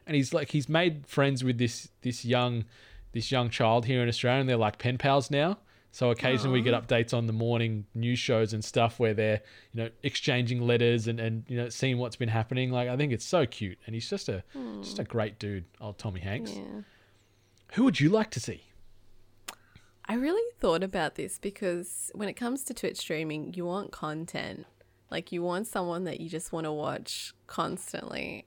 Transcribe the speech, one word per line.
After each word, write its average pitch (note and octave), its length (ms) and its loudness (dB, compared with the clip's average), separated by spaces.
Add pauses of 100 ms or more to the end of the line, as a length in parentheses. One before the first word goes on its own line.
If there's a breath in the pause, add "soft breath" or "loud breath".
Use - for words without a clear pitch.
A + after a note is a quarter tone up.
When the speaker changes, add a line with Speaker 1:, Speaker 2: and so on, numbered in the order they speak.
Speaker 1:
and D#3+ 100 -4
he's, C#3 180 2
like, D3+ 160 0
he's D3 180 0
made D#3 380 2
friends C#3 360 2
with B2 160 2
this, A#2+ 300 0 (140)
this B2 220 -4
young, B2 400 2 (480 loud breath)
this A#2 200 -2
young B2 180 2
child A#2 360 4
here B2+ 160 2
in A#2+ 60 4
Australia, B2 320 2
and C3 80 2
they're, B2+ 80 4
like, G#2+ 220 2
pen B2 200 0
pals C#3 320 4
now. D3+ 280 2 (360 soft breath)
So B2 160 2
occasionally B2+ 480 4
we A2+ 60 2
get A#2+ 80 4
Speaker 2:
Aw. A#2 80 2
Speaker 1:
updates A#2 320 2
on A#2+ 140 2
the A2+ 80 0
morning A2+ 500 0 (100)
news A#2+ 240 0
shows A2+ 360 2
and G#2+ 100 -4
stuff A#2 340 2
where A2+ 140 4
they're, G#2+ 300 2 (320 loud breath)
you A2+ 80 -4
know, A2+ 80 -4 (120)
exchanging B2 600 0
letters A#2+ 440 4
and, A#2 140 0
and, A2+ 280 -2
you B2 100 -2
know, A#2+ 100 -2
seeing B2+ 300 0
what's B2 180 -4
been A#2 140 0
happening. B2+ 420 0
Like, B2 160 0
I B2+ 80 0
think D3 160 2
it's G#2+ 140 -4
so E3+ 180 4
cute, F#2+ 400 -6
and A2+ 100 -10
he's A2+ 140 -6
just G3 220 -4
a, F#2 120 -4 (120)
Speaker 2:
Hmm. A#3 260 -10
Speaker 1:
just - 180 -10
a B2+ 60 -2
great G#2+ 340 -2
dude, G2+ 280 -6 (160)
old G#2 160 -10
Tommy F#2 220 -6
Hanks. A2 360 -4
Speaker 2:
Yeah. G3 60 -10 (1120 soft breath)
Speaker 1:
Who A#3+ 100 4
would A3 160 4
you C#3+ 80 6
like G#3+ 220 2
to - 100 -6
see? F#2+ 220 -8 (1400 soft breath)
Speaker 2:
I G#3+ 80 -2
really D#4 280 2 (160)
thought F3 240 4
about F#3+ 320 -2
this - 240 -8
because F#3+ 760 -6
when G#3 140 -6
it - 60 -8
comes A#3+ 300 -6
to B3+ 100 -8
Twitch - 240 -4
streaming, D#3 560 -6
you F3+ 120 -6
want F#3 260 -4
content. - 760 -8 (440 soft breath)
Like, E3+ 200 -8
you F3 120 -4
want F3 240 -2
someone F3 380 -4
that - 160 -6
you E3 100 -10
just D#3+ 220 -8
wanna D#3+ 200 -4
watch - 600 -6 (120)
constantly. - 1000 -6